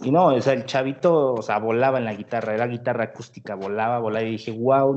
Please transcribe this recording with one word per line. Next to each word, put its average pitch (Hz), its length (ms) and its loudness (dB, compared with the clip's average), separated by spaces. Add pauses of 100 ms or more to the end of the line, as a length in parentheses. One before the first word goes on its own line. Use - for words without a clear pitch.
Y 127 80 -2
no, 175 160 6
o 127 140 4
sea, 135 120 2
el 123 120 -4
chavito, 139 680 2
o 113 80 -4
sea, 107 180 -2
volaba 120 380 2
en 120 80 -2
la 110 80 -4
guitarra, 107 400 -4
era 117 140 0
guitarra 120 380 -2
acústica, - 500 -12
volaba, 107 440 -2
volaba, 113 260 -2
y 110 60 -4
dije, 110 200 -6
"Guau", 135 460 2